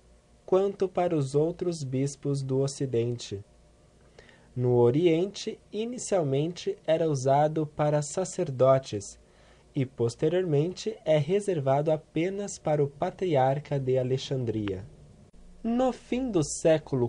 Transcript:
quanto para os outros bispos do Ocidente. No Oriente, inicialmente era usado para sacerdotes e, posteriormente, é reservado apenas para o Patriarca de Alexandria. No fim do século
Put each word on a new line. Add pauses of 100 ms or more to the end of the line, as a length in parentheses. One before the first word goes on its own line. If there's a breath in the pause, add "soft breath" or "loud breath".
(440)
quanto
para
os
outros
bispos
do
Ocidente. (1120 soft breath)
No
Oriente, (140)
inicialmente (100)
era
usado
para
sacerdotes (560 soft breath)
e,
posteriormente, (100)
é
reservado
apenas
para
o
Patriarca
de
Alexandria. (800)
No
fim
do
século